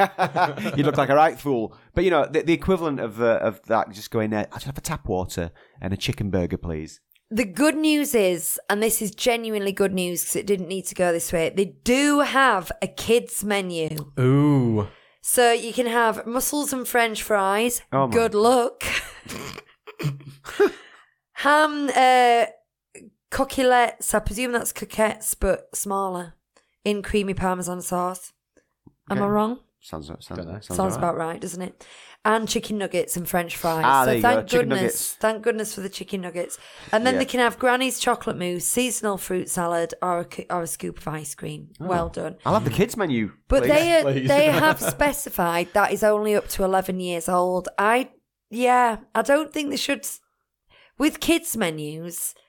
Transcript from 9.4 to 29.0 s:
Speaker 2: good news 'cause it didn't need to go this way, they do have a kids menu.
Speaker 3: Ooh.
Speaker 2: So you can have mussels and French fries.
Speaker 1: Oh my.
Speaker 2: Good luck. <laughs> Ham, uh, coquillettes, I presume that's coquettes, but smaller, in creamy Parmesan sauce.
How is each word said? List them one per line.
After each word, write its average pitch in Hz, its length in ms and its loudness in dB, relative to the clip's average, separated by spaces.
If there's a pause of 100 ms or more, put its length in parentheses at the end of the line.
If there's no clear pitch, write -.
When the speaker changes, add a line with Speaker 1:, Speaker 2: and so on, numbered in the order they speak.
Speaker 2:
good 196 220 0
news 180 320 -2
'cause - 100 -6
it - 120 -4
didn't 185 200 -2
need 185 200 -6
to - 80 -12
go 175 180 2
this 170 180 -4
way, 165 240 0
they 196 100 2
do 277 560 2
have 233 500 2 (100)
a 190 60 -4
kids - 580 -2
menu. 165 760 -4
Speaker 3:
Ooh. 127 680 4 (320)
Speaker 2:
So 240 320 4
you 233 180 -4
can 240 140 0
have 226 420 0
mussels 269 460 -2
and 254 120 -6
French 226 380 0
fries. 208 580 0 (120)
Speaker 1:
Oh 135 140 2
my. 113 60 -4
Speaker 2:
Good 214 200 2
luck. 233 540 2
<laughs> - 60 -4 (2500)
Ham, 294 600 2
uh, 247 500 6 (840)
coquillettes, 247 840 2
I 220 60 2
presume 226 320 -2
that's 233 220 -2
coquettes, - 600 -4
but - 420 -2
smaller, 185 600 -4 (480)
in 208 180 -2
creamy 196 320 0
Parmesan 180 480 -4
sauce. 180 520 -6 (760)